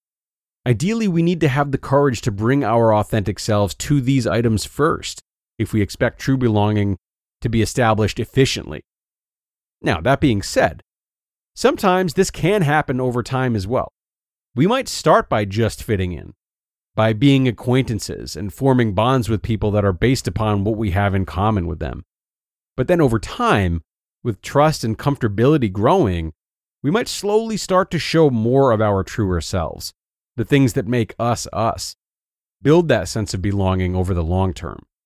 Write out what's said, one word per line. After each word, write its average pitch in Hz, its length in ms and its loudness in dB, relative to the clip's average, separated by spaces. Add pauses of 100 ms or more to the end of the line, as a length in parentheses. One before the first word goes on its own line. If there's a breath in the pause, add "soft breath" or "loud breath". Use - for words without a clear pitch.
(680)
Ideally, 190 420 0
we 170 140 2
need 170 180 0
to 156 80 4
have 143 240 0
the 135 60 -2
courage 139 420 0
to - 100 -4
bring 117 340 0
our 113 300 4
authentic 104 440 -2
selves 104 380 0
to 147 260 0
these 127 240 0
items 110 400 0
first - 560 -4 (360)
if 110 140 -4
we 110 80 2
expect 117 400 -4
true 135 160 0
belonging 107 600 0 (420)
to - 80 -4
be 113 140 0
established 110 580 0
efficiently. 120 600 -2 (1000)
Now, 110 180 -2
that 131 200 2
being 117 200 2
said, - 400 0 (760)
sometimes 185 600 2
this 185 160 0
can 196 320 0
happen 143 400 0
over 123 200 -2
time 127 320 -2
as 95 120 -2
well. 113 260 -4 (600)
We 147 120 4
might 254 220 2
start 196 400 2
by 110 160 2
just 104 380 -2
fitting 92 300 -2
in, - 200 -12 (600)
by 110 180 2
being 135 340 4
acquaintances 120 880 -2
and 92 160 -8
forming 127 440 2
bonds 117 340 0
with 110 140 -2
people 107 300 -2
that 101 120 2
are 98 80 2
based 117 340 0
upon 104 380 -2
what 107 140 -2
we 107 140 -2
have 98 220 0
in 95 120 0
common 98 400 0
with 82 140 -6
them. 64 260 -8 (720)
But 131 100 -2
then 170 140 2
over 117 160 2
time, 101 640 -2 (400)
with 117 180 -6
trust 147 440 0
and 113 140 -4
comfortability 123 720 0
growing, 98 600 0 (500)
we 139 80 -2
might 233 180 0
slowly 214 500 -2
start 185 320 0
to 175 80 -4
show 160 320 2
more 123 420 2
of 107 80 2
our 101 240 0
truer 92 380 -2
selves, 80 500 -6 (420)
the 117 120 -4
things 139 260 4
that 123 140 -4
make 117 320 -2
us 117 340 -4
us. 104 420 -4 (680)
Build 165 260 4
that 107 200 0
sense - 260 -4
of 92 80 -6
belonging 92 520 0
over 92 200 0
the 87 100 -2
long 92 300 0
term. - 320 -14 (200)